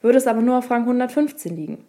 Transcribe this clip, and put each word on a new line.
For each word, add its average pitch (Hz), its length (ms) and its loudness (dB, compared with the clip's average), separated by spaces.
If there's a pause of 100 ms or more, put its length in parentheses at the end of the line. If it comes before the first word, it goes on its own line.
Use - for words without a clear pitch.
würde 240 180 6
es 254 80 0
aber 226 160 0
nur 247 160 2
auf 247 100 -8
Rang 240 160 0
hundertfünfzehn 247 680 -2
liegen. 151 340 -12